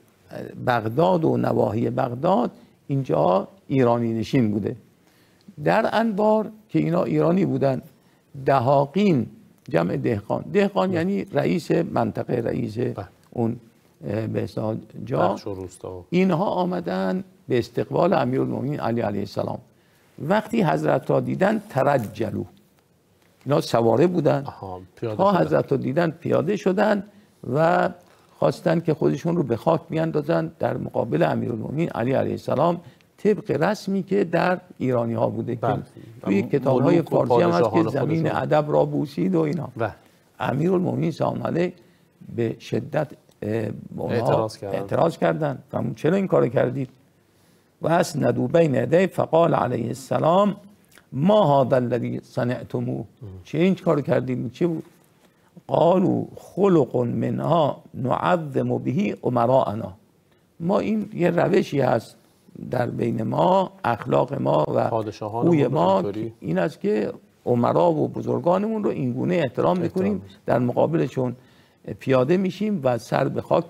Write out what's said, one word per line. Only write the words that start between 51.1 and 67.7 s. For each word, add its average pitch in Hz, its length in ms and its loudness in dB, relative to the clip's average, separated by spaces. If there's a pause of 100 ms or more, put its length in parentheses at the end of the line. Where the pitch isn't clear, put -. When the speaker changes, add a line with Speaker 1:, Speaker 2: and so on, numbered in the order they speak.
Speaker 1:
«ما 147 520 4
هذا 135 120 2
الذی 123 460 -2
صنعتموه.» 123 840 -6 (180)
Speaker 2:
مهم. 101 100 -16 (120)
Speaker 1:
«چه - 140 -6
این 180 160 4
کارو 156 260 0
کردید؟ 127 520 -2
چه 175 140 -2
بود؟» 160 180 -4 (800)
قالوا: 151 580 2 (120)
«خلق 175 600 2
منها 127 840 0 (120)
نعظم 131 840 0
به 123 460 -2
امراءنا.» 117 680 0 (680)
«ما 185 180 0
این 208 360 -2
یه 170 160 2
روشی 147 500 2
هست 127 360 0 (540)
در 123 160 0
بین 117 360 -2
ما، 170 500 2 (120)
اخلاق 135 500 0
ما 147 400 2
و 117 140 2
Speaker 2:
پادشاهان 110 580 -4
Speaker 1:
خوی 151 200 4
Speaker 2:
ما 147 180 0
Speaker 1:
ما 190 100 4
Speaker 2:
اینطوری. 113 460 -4
Speaker 1:
این 165 180 -2
است 170 220 -4
که 208 320 -2 (340)
امرا 123 460 4